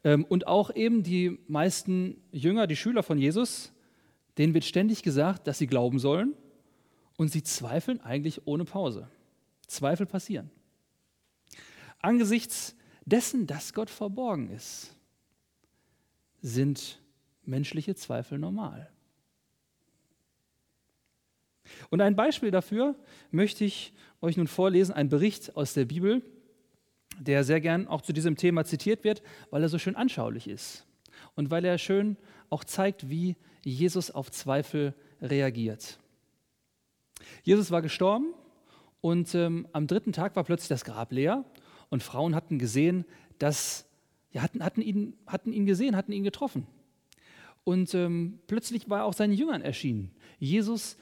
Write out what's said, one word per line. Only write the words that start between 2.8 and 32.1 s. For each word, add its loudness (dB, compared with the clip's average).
von 0
Jesus, 0
denen 6
wird 4
ständig 0
gesagt, 2
dass -2
sie 0
glauben 2
sollen 2
und 0
sie -2
zweifeln -4
eigentlich -4
ohne -2
Pause. -6
Zweifel 0
passieren. -6
Angesichts 0
dessen, 2
dass -10
Gott -4
verborgen -4
ist, -14
sind -2
menschliche -4
Zweifel -8
normal. -8
Und 2
ein 6
Beispiel 4
dafür 2
möchte 2
ich -6
euch 0
nun 2
vorlesen, 4
ein 2
Bericht 2
aus -2
der 2
Bibel, 0
der 2
sehr 4
gern 0
auch -4
zu -4
diesem 2
Thema 2
zitiert -2
wird, 0
weil 0
er 2
so -2
schön -2
anschaulich -4
ist -12
und -2
weil 0
er 2
schön 0